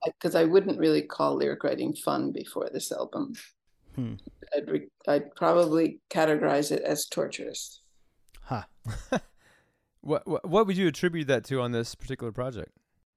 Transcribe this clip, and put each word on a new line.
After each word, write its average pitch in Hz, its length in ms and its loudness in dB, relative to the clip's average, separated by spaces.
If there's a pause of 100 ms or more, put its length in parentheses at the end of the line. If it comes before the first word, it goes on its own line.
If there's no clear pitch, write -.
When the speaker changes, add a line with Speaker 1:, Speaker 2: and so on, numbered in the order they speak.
Speaker 1:
I, 165 140 -2
'cause 175 160 0
I 165 80 6
wouldn't 185 340 4
really 156 240 4
call 143 340 0
lyric 143 280 0
writing - 320 -2
fun - 360 -2
before - 400 -6
this - 200 -6
album. - 420 -6 (640)
Speaker 2:
Hmm. 113 200 -6 (400)
Speaker 1:
I'd 147 140 -4
re-, 151 200 -4 (180)
I'd 147 280 0
probably 165 640 4 (100)
categorize 151 640 2
it - 120 0
as - 240 -2
torturous. - 720 -6 (600)
Speaker 2:
Huh. 120 220 -6 (480)
Speaker 3:
<laughs> - 80 2 (840)
What, - 240 -2
what, 160 220 -4
what 208 160 4
would 190 120 0
you 190 100 4
attribute 165 400 0
that 127 160 2
to 131 180 -2
on 123 120 -2
this 117 200 -2
particular 120 380 -8
project? 123 400 -8 (460)